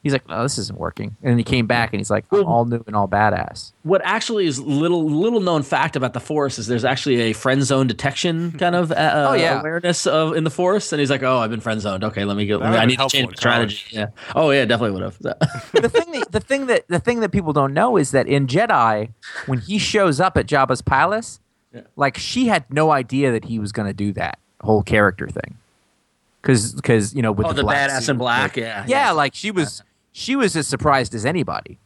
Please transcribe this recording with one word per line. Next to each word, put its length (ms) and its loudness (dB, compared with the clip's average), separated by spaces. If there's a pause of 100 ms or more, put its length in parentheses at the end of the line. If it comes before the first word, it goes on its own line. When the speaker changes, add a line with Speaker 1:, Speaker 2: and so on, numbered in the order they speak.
Speaker 1:
he's 120 -2
like, 140 -2
"No, 140 -6
this 160 -2
isn't 220 -8
working." 420 -8
And 100 -2
then 60 4
he 60 2
came 240 2
back 260 0
and 60 -4
he's 100 -8
like, 220 0
"I'm 80 4
Speaker 2:
Well, 80 2
Speaker 1:
all 180 2
new 220 -4
and 80 -8
all 120 0
badass." 640 0 (120)
Speaker 2:
what 200 2
actually 440 -2
is 120 -2
little, 480 0
little 340 2
known 200 2
fact 340 -2
about 180 -2
the 60 -6
force 380 -2
is 80 -8
there's 200 0
actually 360 2
a 120 0
friend 300 0
zone 220 2
detection 680 -2
kind 200 0
of, 180 0
uh, 380 2
Speaker 1:
Oh, 40 2
yeah. 260 2
Speaker 2:
awareness 480 -2
of, 280 2
in 80 0
the 60 0
force. 420 0
And 80 -2
he's 120 2
like, 100 0
"Oh, 160 2
I've 140 0
been 100 -6
friend 180 -4
zoned. 240 -4
Okay, 220 -4
let 100 -2
me 120 -2
go. 100 0
Speaker 3:
That 80 -2
Speaker 2:
I 60 2
Speaker 3:
would've 160 4
Speaker 2:
need 80 4
to 60 -4
Speaker 3:
helped 120 0
Speaker 2:
change 120 0
Speaker 3:
in 40 -10
Speaker 2:
my 60 -14
strategy." 420 0 (140)
Speaker 3:
college. 20 -16
Speaker 2:
Yeah. 420 -8
Oh, 140 4
yeah, 160 4
definitely 340 0
would've. 200 -8
<laughs> 540 -4
Speaker 1:
The 160 4
thing 240 0
that, 180 -6
the 80 -2
thing 260 -2
that, 220 0
the 120 0
thing 200 0
that 120 0
people 220 -2
don't 220 0
know 200 2
is 140 2
that 180 2
in 200 2
Jedi, 600 2 (360)
when 140 -2
he 180 -4
shows 420 2
up 160 0
at 120 0
Jabba's 340 2
palace, 580 0 (320)
Speaker 2:
Yeah. 100 -18 (140)
Speaker 1:
like, 220 0
she 300 -2
had 240 2
no 180 4
idea 420 2
that 140 -2
he 140 -4
was 120 -4
gonna 220 -4
do 200 -2
that 260 -6 (220)
whole 200 4
character 460 2
thing. 300 -10 (840)
'Cause, 420 2
'cause, 320 2
you 80 -2
know, 80 0
with 160 0
Speaker 2:
Oh, 20 0
Speaker 1:
the 60 -4
Speaker 2:
the 80 0
Speaker 1:
black 260 0
Speaker 2:
badass 120 -2
Speaker 1:
suit. 100 -2
Speaker 2:
in 80 0
black, 360 0
yeah, 320 -6
Speaker 1:
Yeah, 200 2
Speaker 2:
yeah. 40 2
Speaker 1:
like, 220 0
she 160 -8
was, 320 -2 (300)
she 240 -4
was 200 2
as 120 -2
surprised 480 0
as 100 -6
anybody. 600 -4